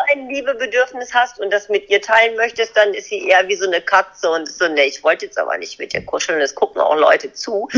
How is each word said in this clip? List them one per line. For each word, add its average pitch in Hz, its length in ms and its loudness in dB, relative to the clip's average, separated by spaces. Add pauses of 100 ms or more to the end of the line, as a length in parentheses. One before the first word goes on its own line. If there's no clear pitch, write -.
(140)
ein 269 160 -4
Liebebedürfnis 254 840 -4
hast 247 280 0
und 196 100 -4
das 202 160 -2
mit 202 220 -2
ihr 202 120 2
teilen 226 360 2
möchtest, 226 400 -2
dann 208 160 4
ist 202 160 -10
sie 196 180 -6
eher 185 220 4
wie 202 60 0
so 190 120 -2
eine 175 140 0
Katze - 500 0
und 160 120 -2
ist - 160 -14
so, 175 100 0
"Nee, 143 160 2
ich 139 180 -6
wollte 160 220 0
jetzt - 120 -12
aber - 200 -4
nicht - 200 -12
mit - 140 -12
dir - 140 -6
kuscheln", - 340 -4
das 143 160 -2
gucken - 240 -2
auch - 160 2
Leute - 380 2
zu. 220 340 -6 (100)